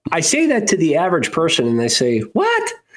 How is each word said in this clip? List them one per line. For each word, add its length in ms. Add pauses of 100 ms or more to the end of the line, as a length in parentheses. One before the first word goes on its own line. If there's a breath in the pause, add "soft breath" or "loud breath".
(120)
I 80
say 260
that 220
to 100
the 200
average 340
person 340
and 140
they 80
say, 320
"What?" 540 (240 loud breath)